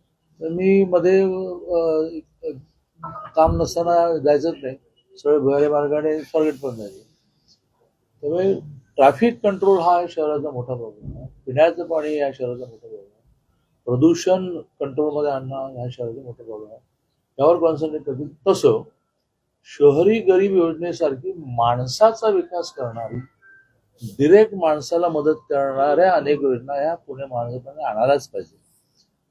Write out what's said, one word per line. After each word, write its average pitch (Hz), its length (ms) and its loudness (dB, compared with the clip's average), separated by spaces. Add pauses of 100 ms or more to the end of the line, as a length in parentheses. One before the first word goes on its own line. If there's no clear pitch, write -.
(400)
तर 160 80 -6
मी 190 360 4
मध्ये, 180 380 4 (300)
अ, 165 520 -2 (1300)
काम 160 240 4
नसताना 170 560 0
जायचंच 147 460 0
नाही, 135 140 -10 (400)
सरळ 147 220 2
भुयारी 139 300 2
मार्गाने 147 520 0
स्वारगेट 151 400 -2
पण 135 100 -6
जायचं. 101 300 -12 (1200)
त्यामुळे 180 340 0 (420)
ट्रॅफिक 185 460 4
कंट्रोल 190 360 2
हा 175 300 2
शहराचा 151 420 -4
मोठा 127 240 -8
प्रॉब्लेम 110 440 -14
आहे, - 80 -16 (200)
पिण्याचं 165 400 2
पाणी 151 300 -4
या 143 180 -2
शहराचा 123 260 -8
मोठा 117 280 -20
प्रॉब्लेम 107 120 -16
आहे, - 340 -20 (500)
प्रदूषण 170 720 0 (220)
कंट्रोलमध्ये 147 500 -2
आणणं 135 520 -8
हा 123 100 -8
शहराचा 120 300 -10
मोठा 120 220 -18
प्रॉब्लेम 107 260 -16
आहे, - 200 -20 (480)
यावर 156 180 4
कॉन्सन्ट्रेट 156 460 -2
करतील. 139 260 -8 (180)
तसं 139 360 4 (840)
शहरी 165 540 4
गरीब 190 380 2
योजनेसारखी 165 760 -2
माणसाचा 127 960 0
विकास 175 440 -2
करणारी, 117 440 -10 (840)
डायरेक्ट 185 520 4
माणसाला 170 540 0
मदत 156 260 0
करणाऱ्या 147 800 2
अनेक 143 300 0
योजना 131 300 -2
ह्या 147 220 -2
पुणे 139 320 -12
महानगरपालिकेने 127 580 -10
आणायलाच 131 440 0
पाहिजे. - 300 -14 (720)